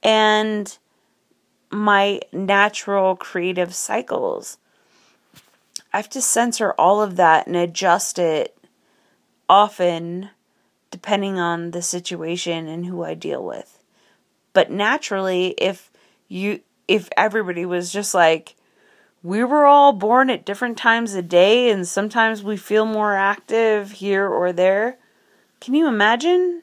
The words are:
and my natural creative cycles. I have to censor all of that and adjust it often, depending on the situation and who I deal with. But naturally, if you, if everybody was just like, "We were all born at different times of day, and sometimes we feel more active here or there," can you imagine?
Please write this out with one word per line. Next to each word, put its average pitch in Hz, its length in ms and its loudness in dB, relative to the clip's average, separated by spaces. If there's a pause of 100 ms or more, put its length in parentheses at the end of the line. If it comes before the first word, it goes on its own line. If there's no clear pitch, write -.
and 214 760 0 (920)
my 196 500 2 (120)
natural 196 840 0
creative 180 580 -4
cycles. - 800 -6 (1400)
I 196 60 -2
have 208 120 -8
to 269 120 -8
censor 233 500 0
all 202 300 4
of 190 140 -4
that 160 300 4
and 170 80 -6
adjust 175 640 0
it 160 380 -2 (920)
often, 180 840 2 (600)
depending 196 480 -4
on 170 340 -4
the 175 100 -8
situation 170 840 -8
and 170 200 -8
who 175 180 -8
I 160 100 -8
deal 160 300 -8
with. - 380 -14 (680)
But - 180 2
naturally, 190 760 -2 (100)
if - 320 -4 (380)
you, 196 320 -6 (280)
if 196 280 0
everybody 185 500 -2
was 175 260 -4
just 202 220 -6
like, 165 420 2 (680)
"We 202 220 -2
were 285 220 4
all 285 260 8
born 226 380 2
at 196 140 -4
different 226 340 -6
times 233 360 0
of 180 140 -6
day, 208 420 4
and 190 160 -2
sometimes 214 560 -2
we 202 140 -6
feel 214 300 0
more 214 280 -2
active 208 800 -2
here 196 340 -2
or 180 260 -2
there," 196 460 0 (600)
can 247 140 -6
you 320 120 2
imagine? 311 760 0